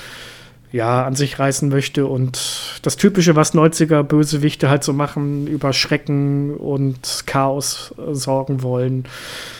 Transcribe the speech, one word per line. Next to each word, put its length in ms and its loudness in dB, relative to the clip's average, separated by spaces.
ja, 360 0
an 80 -2
sich 240 -2
reißen 300 0
möchte. 380 0
Und 760 -4
das 140 -2
Typische, 400 6
was 180 4
neunziger 480 4
Bösewichte 640 2
halt 140 4
so 100 -2
machen, 540 -2
über 260 -2
Schrecken 840 0
und 720 -4
Chaos, 720 -2
äh, 160 -6
sorgen 480 -2
wollen. 420 -2